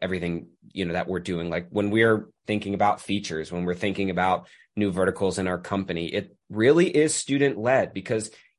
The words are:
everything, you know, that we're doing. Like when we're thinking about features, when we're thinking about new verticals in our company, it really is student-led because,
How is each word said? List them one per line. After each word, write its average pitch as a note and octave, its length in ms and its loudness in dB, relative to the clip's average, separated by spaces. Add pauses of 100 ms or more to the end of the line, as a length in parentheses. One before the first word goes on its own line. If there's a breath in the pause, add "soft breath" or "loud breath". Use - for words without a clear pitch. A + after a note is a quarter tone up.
everything, F2 460 -4 (240)
you F#2+ 120 -4
know, E2+ 80 -4
that F2+ 160 -2
we're F2+ 120 -4
doing. E2+ 280 -4
Like F2 220 -4
when G2+ 200 0
we're A2 380 4 (180)
thinking G2+ 280 -2
about G2+ 260 2
features, E2+ 500 -4
when F2 140 -4
we're F2 100 -2
thinking F#2+ 360 -2
about F#2 360 0 (300 soft breath)
new G#2 140 0
verticals F#2 480 0
in F#2 100 0
our F2+ 100 -2
company, F2+ 500 -4
it - 280 -6 (140)
really C#3 440 4
is D3+ 200 4
student-led B2+ 800 0
because, G#2+ 360 -4 (280 soft breath)